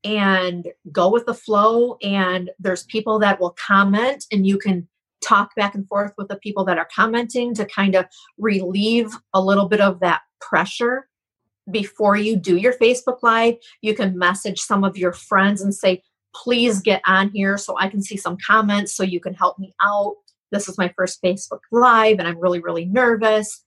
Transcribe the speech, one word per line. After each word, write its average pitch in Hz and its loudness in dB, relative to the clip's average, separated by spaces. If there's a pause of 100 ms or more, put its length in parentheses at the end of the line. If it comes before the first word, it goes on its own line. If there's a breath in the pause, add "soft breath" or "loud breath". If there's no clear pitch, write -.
and 190 0 (240)
go 180 2
with 233 0
the 233 -4
flow. 226 2
And 185 -2 (100)
there's 185 -4
people 220 -2
that 196 4
will 175 -2 (100)
comment 208 2
and 196 0
you 196 0
can 185 -2 (380)
talk 214 2
back 202 -2
and 196 -8
forth 202 -4
with 196 -12
the 196 -8
people 202 -6
that 175 0
are 170 -4
commenting 233 -2
to 214 -4
kind 196 0
of 185 4 (340 loud breath)
relieve 208 -2 (220)
a 190 4
little 196 2
bit 208 2
of 190 2
that 170 0 (200)
pressure. 240 -2 (640)
Before 202 0
you 214 0
do 175 2
your 247 2
Facebook 247 2
Live, 226 4 (260 soft breath)
you 214 -2
can 190 -2
message 190 -2
some 196 0
of 190 -2
your 180 0
friends 196 0
and 196 -2
say, 185 0 (340)
"Please 240 0
get 190 2
on 190 2
here 196 0
so 202 -10
I 190 -2
can 196 -6
see 196 -10
some 175 -8 (100)
comments 202 2
so - -4
you 180 -2
can 185 -8
help 180 -2
me 190 -14 (100)
out. 208 0 (360)
This 202 -4
is 185 -12
my 180 0
first - -4
Facebook 196 -4 (120)
Live 226 4
and 170 -4
I'm 170 -8
really, 175 0
really 170 -6
nervous." 214 0